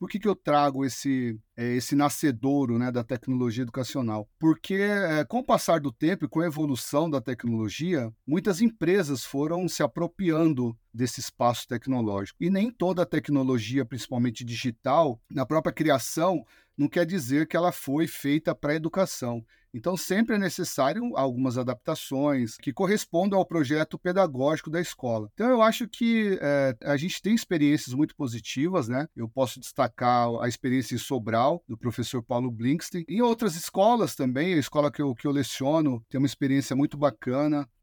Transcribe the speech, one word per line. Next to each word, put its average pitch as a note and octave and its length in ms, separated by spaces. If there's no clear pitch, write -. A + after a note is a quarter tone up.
Por F3 80
que G#3+ 100
que F#3+ 80
eu G3 80
trago C#3+ 500
esse, B2+ 540
é, A#2+ 200
esse B2 200
nascedouro, C3+ 840
né, B2 120
da A#2+ 140
tecnologia B2 580
educacional? A#2 640
Porque, D#3+ 360
é, G3 520
com A#3+ 140
o B3+ 40
passar F3+ 340
do C#3 140
tempo D#3+ 320
e C#3 40
com D#3 120
a E3+ 60
evolução D3+ 640
da C#3 120
tecnologia, A#2 880
muitas F3+ 360
empresas E3+ 600
foram E3 440
se - 140
apropriando D#3+ 960
desse A#2+ 280
espaço - 480
tecnológico. A2+ 760
E E3+ 80
nem G3 200
toda F3+ 320
a E3+ 40
tecnologia, C3 800
principalmente B2 580
digital, B2+ 800
na C3+ 160
própria D#3 260
criação, D#3 720
não C#3+ 120
quer F3 160
dizer D#3 420
que - 100
ela F3 140
foi D3+ 380
feita D#3 460
pra D3 200
educação. D#3 720
Então, F3 240
sempre A3 380
é G#3 40
necessário F#3 800
algumas C3 400
adaptações C3 1000
que - 160
correspondam G3 680
ao F3+ 80
projeto D#3 500
pedagógico D#3+ 720
da D#3+ 120
escola. A2+ 540
Então, A3+ 140
eu B3 140
acho A3 240
que, A3 540
é, C#3 420
a C#3+ 140
gente D#3+ 260
tem G3+ 120
experiências D3 600
muito D3+ 220
positivas, C3+ 720
né? C3 260
Eu A#2 140
posso B2+ 320
destacar B2 680
a A#2+ 80
experiência B2+ 480
em - 20
Sobral, A#2+ 680
do A2+ 100
professor A#2+ 420
Paulo B2 300
Blinkstein. C3+ 580
Em F#3 120
outras A3+ 340
escolas F#3+ 640
também, C#3+ 380
a D#3+ 40
escola D3 320
que - 100
eu, C#3 140
que - 120
eu D3 40
leciono C#3 800
tem C3+ 100
uma C#3 80
experiência C3+ 480
muito D3 220
bacana, C#3+ 720